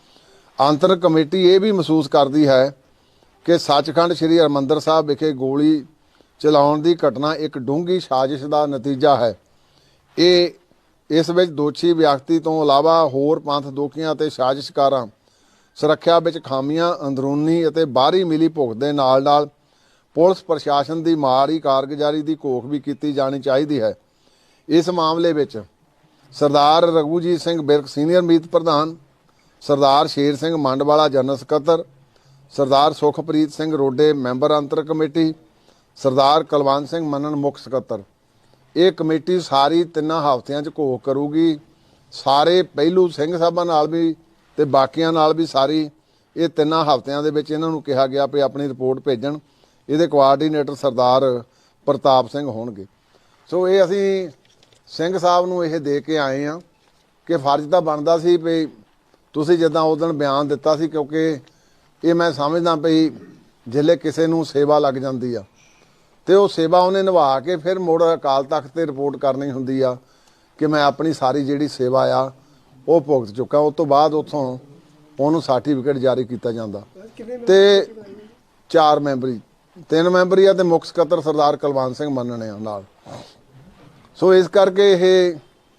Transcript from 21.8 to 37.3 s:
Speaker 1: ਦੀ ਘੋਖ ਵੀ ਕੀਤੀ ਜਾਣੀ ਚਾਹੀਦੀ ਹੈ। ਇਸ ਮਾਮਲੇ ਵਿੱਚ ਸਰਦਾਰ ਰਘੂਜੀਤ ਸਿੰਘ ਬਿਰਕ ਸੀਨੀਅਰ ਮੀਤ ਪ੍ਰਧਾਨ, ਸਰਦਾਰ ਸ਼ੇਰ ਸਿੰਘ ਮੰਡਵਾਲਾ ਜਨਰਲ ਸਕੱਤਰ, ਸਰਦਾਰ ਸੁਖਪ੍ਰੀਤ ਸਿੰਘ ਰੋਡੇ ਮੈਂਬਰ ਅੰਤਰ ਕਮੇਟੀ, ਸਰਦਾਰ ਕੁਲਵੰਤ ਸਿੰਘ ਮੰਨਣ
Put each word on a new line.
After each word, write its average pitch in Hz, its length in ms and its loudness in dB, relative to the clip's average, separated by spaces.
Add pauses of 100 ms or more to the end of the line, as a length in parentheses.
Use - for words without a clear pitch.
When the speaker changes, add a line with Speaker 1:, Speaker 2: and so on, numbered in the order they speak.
Speaker 1:
ਦੀ 151 140 -6
ਘੋਖ 127 300 -6
ਵੀ 143 140 -6
ਕੀਤੀ 143 340 -8
ਜਾਣੀ 135 260 -4
ਚਾਹੀਦੀ 139 420 -2
ਹੈ। 107 120 -2 (760)
ਇਸ 165 240 2
ਮਾਮਲੇ 170 420 0
ਵਿੱਚ 139 280 -4 (720)
ਸਰਦਾਰ 147 560 4
ਰਘੂਜੀਤ 165 520 0
ਸਿੰਘ 170 200 -4
ਬਿਰਕ 143 260 2
ਸੀਨੀਅਰ 165 340 0
ਮੀਤ 165 260 2
ਪ੍ਰਧਾਨ, 160 480 0 (640)
ਸਰਦਾਰ 143 460 4
ਸ਼ੇਰ 143 280 -2
ਸਿੰਘ 156 220 -4
ਮੰਡਵਾਲਾ 143 520 2
ਜਨਰਲ 135 280 -2
ਸਕੱਤਰ, 151 460 -2 (720)
ਸਰਦਾਰ 143 400 2
ਸੁਖਪ੍ਰੀਤ 151 580 -2
ਸਿੰਘ 156 240 -6
ਰੋਡੇ 139 400 2
ਮੈਂਬਰ 131 420 0
ਅੰਤਰ 147 260 -4
ਕਮੇਟੀ, 156 500 -2 (640)
ਸਰਦਾਰ 139 460 2
ਕੁਲਵੰਤ 143 460 0
ਸਿੰਘ 160 180 -6
ਮੰਨਣ 147 300 -6